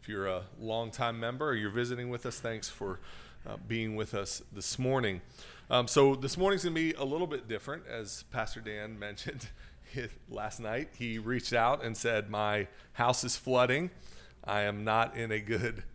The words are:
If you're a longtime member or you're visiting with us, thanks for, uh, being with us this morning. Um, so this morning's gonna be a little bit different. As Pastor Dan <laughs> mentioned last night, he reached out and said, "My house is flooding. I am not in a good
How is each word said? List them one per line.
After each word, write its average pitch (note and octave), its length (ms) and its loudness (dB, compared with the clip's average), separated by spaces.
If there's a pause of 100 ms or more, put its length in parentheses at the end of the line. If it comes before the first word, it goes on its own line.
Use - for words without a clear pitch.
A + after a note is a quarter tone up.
If - 80 -16
you're G2 200 0
a F#2 160 0 (160)
longtime A2+ 580 -2
member B2+ 300 -2
or C3+ 60 2
you're G#2+ 180 0
visiting B2 380 -2
with A#2+ 160 -6
us, A#2+ 120 -4
thanks A2+ 300 -4
for, F#2+ 320 -4 (440)
uh, - 120 -8 (100)
being A2 300 0
with G#2+ 180 -2
us G2+ 260 -2 (120)
this - 260 -4
morning. B2+ 420 2 (480)
Um, B2 200 4
so C#3 260 10
this C3 240 -2
morning's F#3+ 240 4
gonna E3+ 140 0
be D#3+ 160 2
a - 120 -2
little D#3 220 0
bit C3 220 -6
different. C3+ 400 -6
As A2+ 420 -8
Pastor A2+ 300 -4
Dan G#2+ 380 -6
<laughs> - 20 -8
mentioned G#2 480 -8 (800)
last G#2 320 -6
night, A#2 360 -4
he A2+ 220 -4
reached A#2 340 -2
out B2 320 4
and A2+ 120 -2
said, G#2+ 340 2
"My G#2 380 2 (240)
house B2 320 4
is B2 120 0
flooding. B2+ 540 4 (540)
I G#2 160 0
am G#2 240 0
not A2+ 320 4
in A2+ 160 -2
a A2 80 2
good G#2+ 420 0 (120)